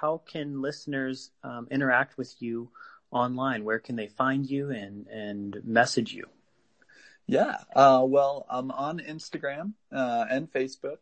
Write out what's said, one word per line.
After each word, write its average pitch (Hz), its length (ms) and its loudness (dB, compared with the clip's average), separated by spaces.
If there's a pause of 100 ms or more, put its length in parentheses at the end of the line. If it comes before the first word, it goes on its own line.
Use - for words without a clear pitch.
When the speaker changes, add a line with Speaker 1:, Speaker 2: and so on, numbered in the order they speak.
Speaker 1:
how 156 260 -2
can 143 340 -6
listeners, 135 720 -6 (120)
um, 120 280 -12
interact 135 460 2
with - 240 -10
you 117 300 -6 (400)
online? 123 540 -2
Where 110 140 0
can 120 180 -8
they 107 120 -6
find 135 400 -2
you 139 220 -4
and, 104 380 -10
and 104 560 -8
message 117 500 2
you? - 140 -14 (1000)
Speaker 2:
Yeah. 165 300 2 (180)
Uh, 135 320 10
well, 139 440 2
I'm 127 200 -4
on 143 280 -6
Instagram, 156 760 -8 (180)
uh, 120 380 0
and 147 240 -2
Facebook. 135 500 -4